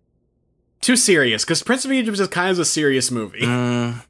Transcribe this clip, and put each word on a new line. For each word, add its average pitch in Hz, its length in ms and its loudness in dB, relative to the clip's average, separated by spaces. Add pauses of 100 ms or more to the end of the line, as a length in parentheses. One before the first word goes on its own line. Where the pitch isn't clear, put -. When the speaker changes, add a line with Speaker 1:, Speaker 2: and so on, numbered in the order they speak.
(800)
Speaker 1:
Too 247 140 2
serious, 139 500 2
'cause 165 180 -2
Prince 254 220 -2
of 269 60 -4
Egypt 226 280 0
is 196 80 0
kind 185 240 -2
of 180 80 0
a 160 60 0
serious 139 460 0
movie. 110 300 -8
Speaker 2:
Mm. 120 680 -2